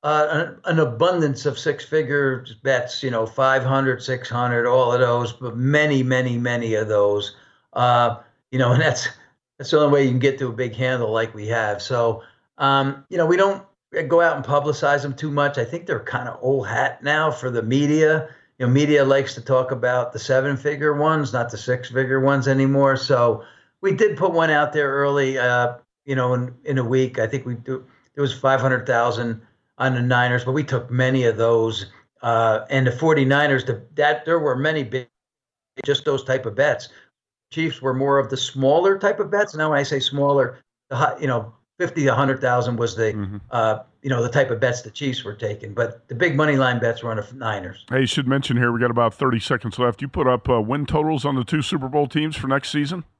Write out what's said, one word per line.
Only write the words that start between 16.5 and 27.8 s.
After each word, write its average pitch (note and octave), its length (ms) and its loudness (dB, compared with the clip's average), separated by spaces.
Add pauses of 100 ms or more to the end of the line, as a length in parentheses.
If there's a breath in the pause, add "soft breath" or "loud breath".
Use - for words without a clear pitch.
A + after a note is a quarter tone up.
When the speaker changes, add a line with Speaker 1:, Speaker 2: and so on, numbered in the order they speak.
Speaker 1:
hat B2 360 -2
now D3+ 280 0
for B2+ 180 -6
the A#2 140 -2
media. D3+ 680 2 (300 loud breath)
You B2+ 80 0
know, B2 40 4
media C#3+ 320 4
likes C3+ 320 2
to A#2 60 -14
talk B2+ 300 0
about B2 420 -2
the - 60 -10
seven-figure C#3+ 760 0
ones, D3+ 400 0
not A#2+ 160 -2
the A2+ 80 -12
six-figure B2+ 640 -2
ones C3+ 260 2
anymore. C3+ 480 4
So A#2+ 480 2 (380 loud breath)
we G3 120 0
did G3+ 240 2
put F3 160 2
one E3 180 2
out D3 200 2
there D3 200 0
early, C#3 480 0
uh, A#2+ 340 2 (320)
you C#3 80 -4
know, B2+ 220 2
in, B2 180 -4 (100)
in C3+ 140 -2
a B2+ 60 0
week. B2+ 340 0
I A2+ 80 0
think B2 220 -6
we B2 80 -6
do, C3 280 -10 (300 soft breath)